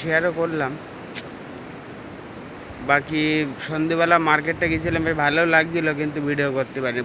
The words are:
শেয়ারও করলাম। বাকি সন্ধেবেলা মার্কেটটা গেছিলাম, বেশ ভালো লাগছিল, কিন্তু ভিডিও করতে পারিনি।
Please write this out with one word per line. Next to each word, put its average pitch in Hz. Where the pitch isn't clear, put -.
শেয়ারও 165
করলাম। 156
বাকি 143
সন্ধেবেলা 165
মার্কেটটা 151
গেছিলাম, 165
বেশ 160
ভালো 147
লাগছিল, 165
কিন্তু 151
ভিডিও 143
করতে 135
পারিনি। 123